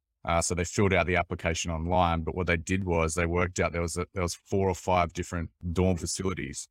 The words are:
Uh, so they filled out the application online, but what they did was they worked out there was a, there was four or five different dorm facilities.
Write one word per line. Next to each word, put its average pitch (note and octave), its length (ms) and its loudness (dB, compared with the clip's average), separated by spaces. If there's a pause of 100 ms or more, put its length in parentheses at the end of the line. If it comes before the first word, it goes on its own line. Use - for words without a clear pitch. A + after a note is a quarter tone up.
(240)
Uh, E2+ 160 2
so - 140 0
they F2+ 100 0
filled F#2+ 300 2
out E2+ 120 4
the F2 100 2
application E2+ 540 -2
online, E2 520 2
but D#2+ 120 -6
what F2+ 120 -2
they E2+ 100 4
did F#2 280 -2
was E2 300 2
they F2 120 0
worked F2 340 0
out E2+ 120 0
there E2+ 100 -2
was E2+ 160 -4
a, F2 160 -4
there F#2+ 80 -4
was F2 120 -2
four G2 360 0
or F2+ 40 0
five F2+ 380 2
different F2 380 -6 (240)
dorm F#2 240 4
facilities. E2+ 720 -6